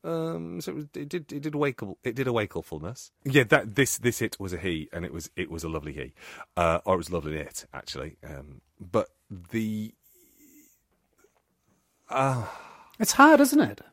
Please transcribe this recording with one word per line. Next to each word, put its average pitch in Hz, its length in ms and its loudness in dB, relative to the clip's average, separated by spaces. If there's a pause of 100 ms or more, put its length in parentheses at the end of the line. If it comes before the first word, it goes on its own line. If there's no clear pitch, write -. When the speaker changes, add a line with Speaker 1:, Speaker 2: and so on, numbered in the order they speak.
Speaker 1:
Um, 165 560 -6
so 185 100 -8
it - 40 -8
was, 151 100 -8 (100)
it 147 140 -10
did, 165 240 -8
it 143 80 -8
did 147 140 -6
wakeful, 131 500 -2
it 117 100 -2
did 131 120 -2
a 120 60 2
wakefulness. 90 800 -4 (140)
Yeah, 135 180 6
that, 113 320 4
this, 131 220 2
this 120 240 0
it 110 180 -4
was 95 140 -6
a 87 40 -6
he, 82 360 -4
and 85 100 -6
it - 100 -8
was, 85 220 -10
it 78 160 -6
was 82 140 -8
a 80 40 -4
lovely 76 220 -6
he, 67 220 -12 (420)
uh, 85 300 4
or 95 100 4
it - 20 -2
was 85 120 -6
a 90 40 -4
lovely 78 240 -4
it, - 360 -10
actually. 69 420 -12 (100)
Um, 71 360 -14 (180)
but 95 300 -2 (420)
the, 110 420 -4 (2250)
uh, 135 360 0 (540)
Speaker 2:
It's 220 140 0
hard, 294 260 10
isn't 285 200 6
it? - 220 0 (120)